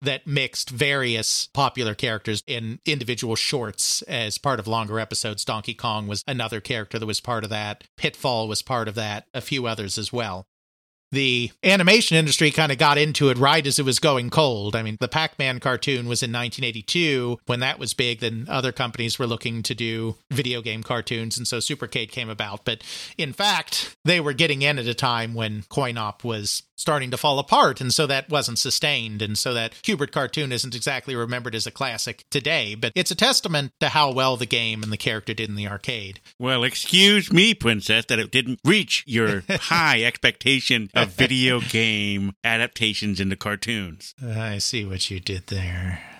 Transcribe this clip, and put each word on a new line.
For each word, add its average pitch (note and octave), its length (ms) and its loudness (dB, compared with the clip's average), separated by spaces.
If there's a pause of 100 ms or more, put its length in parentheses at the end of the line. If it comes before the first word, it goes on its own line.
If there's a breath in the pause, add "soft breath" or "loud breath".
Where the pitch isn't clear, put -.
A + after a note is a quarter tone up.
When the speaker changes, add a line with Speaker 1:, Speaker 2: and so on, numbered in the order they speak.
Speaker 1:
that C3 240 -4
mixed C#3 420 -2
various B2+ 840 0
popular B2 400 0
characters A2 520 -2
in A#2 380 -6
individual B2 500 -2
shorts - 680 -2
as A#2 340 -4
part C3 240 -2
of G2 60 -6
longer A2 340 -2
episodes. G#2+ 460 -4
Donkey A2+ 260 -4
Kong G#2+ 340 -4
was G#2 200 -4
another A#2 340 -4
character A2+ 380 -4
that A2 80 -6
was G#2+ 140 -2
part A#2 220 -2
of G#2 60 -6
that. G#2+ 360 -6 (120)
Pitfall A#2+ 520 -2
was G#2+ 120 -4
part A#2 260 -2
of G#2 100 -6
that. G#2+ 360 -6
A B2+ 80 -6
few B2+ 260 -2
others G#2+ 300 -4
as G#2 160 -6
well. G2+ 340 -4 (680)
The B2+ 400 2 (100)
animation F#3+ 540 6
industry D#3 340 4
kind D#3 220 2
of B2+ 60 -4
got C#3+ 200 6
into D3+ 300 4
it B2 100 4
right C#3+ 260 4
as C#3 140 0
it D3 60 2
was C3 160 0
going C3 300 2
cold. A2+ 440 2
I A2+ 80 -2
mean, A2 160 -4
the B2+ 80 -2
Pac-Man C#3 540 -2
cartoon B2 480 0
was A#2+ 160 0
in A#2 80 -4
nineteen A#2+ 320 -4
eighty-two B2 840 0
when B2 140 0
that C3 180 -2
was C3 160 -4
big, A#2+ 240 0
then A2+ 300 -4
other C3 240 0
companies A#2 440 -2
were C3 100 -2
looking A#2 360 -4
to A#2 140 -4
do A2+ 400 -4 (160)
video B2 280 -2
game A2 220 -6
cartoons, A2+ 560 -4
and A#2+ 80 -6
so B2 120 -4
Supercade A#2+ 520 -4
came A#2+ 180 -8
about. G#2+ 360 -8
But A2+ 180 -4 (340 loud breath)
in C#3+ 160 -4
fact, - 600 -2 (100)
they F3 140 4
were D3 140 0
getting C#3 300 2
in D3 140 2
at A#2+ 120 -4
a A#2 60 0
time A#2 400 0
when G#2+ 340 -4
coin-op A#2 560 -4
was A2 400 -4 (120)
starting C3+ 360 0
to B2+ 40 2
fall C#3 220 2
apart, D3 420 4
and B2+ 140 0
so D#3+ 140 4
that C3+ 200 0
wasn't A#2+ 300 0
sustained, A#2+ 640 0
and G#2 160 -2
so B2+ 160 0
that A2+ 280 -4
Q*bert D3 280 0
cartoon C#3+ 400 -2
isn't A#2+ 240 -4
exactly C3 400 -4
remembered A#2+ 400 -4
as A2 140 -4
a - 20 -12
classic A#2 600 -6
today, B2+ 420 0
but A2+ 220 -2
it's F#3 160 0
a - 20 -2
testament E3 640 2
to C#3+ 120 2
how D3 220 4
well C3 240 4
the A#2 80 -2
game A2+ 380 -2
and G#2+ 80 -4
the G#2+ 60 -2
character A2+ 360 -2
did A2 160 -4
in G#2 60 -6
the G#2 140 -4
arcade. G2+ 500 -8 (220 soft breath)
Speaker 2:
Well, B2 240 2
excuse F#3+ 680 4
me, G3+ 220 8
Princess, A2 520 2
that A#2+ 120 0
it G#2+ 140 -2
didn't B2+ 320 0
reach F3+ 420 4
your A2 400 2
Speaker 1:
<laughs> - 20 -20
Speaker 2:
high D#3+ 540 2
expectation A#2+ 920 2
of A#2 160 2
video B2+ 500 2
game G#2 720 0 (100)
adaptations A2 800 0
into F#2+ 160 0
cartoons. G#2 840 -6
Speaker 1:
I A2 380 -6
see G#2+ 260 -2
what F#2+ 260 -4
you F#2+ 100 -6
did F#2 260 -6
there. F#2 560 -4 (180 loud breath)